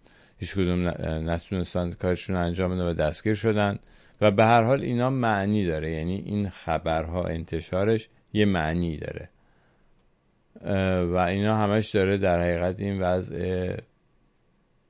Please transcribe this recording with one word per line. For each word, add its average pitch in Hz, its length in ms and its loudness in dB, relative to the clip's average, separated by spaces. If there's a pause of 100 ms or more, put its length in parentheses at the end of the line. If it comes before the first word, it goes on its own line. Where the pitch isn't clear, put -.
(380)
هیچ - 160 -8
کدوم 90 340 0
ن-، 80 420 -4
نتونستن 87 600 -4
کارشون 90 440 -4
رو 90 60 0
انجام 87 300 -2
بدن 90 100 -2
و 85 120 0
دستگیر 80 420 0
شدن. 104 440 0 (420)
و 104 100 6
به 107 140 4
هر 117 180 6
حال 135 180 2
اینا 123 280 0
معنی 107 560 0
داره، 78 260 -2
یعنی 82 240 -4 (100)
این 101 240 -2
خبرها 80 760 -2
انتشارش 87 840 -2 (240)
یه 107 120 4
معنی 85 520 0
داره. - 320 -10 (1300)
اه، 95 420 0
و 87 120 0
اینا 98 420 2
همش 107 320 2
داره 98 280 2
در 90 240 2
حقیقت 87 380 0
این 98 220 -2
وضع 92 760 -2 (1120)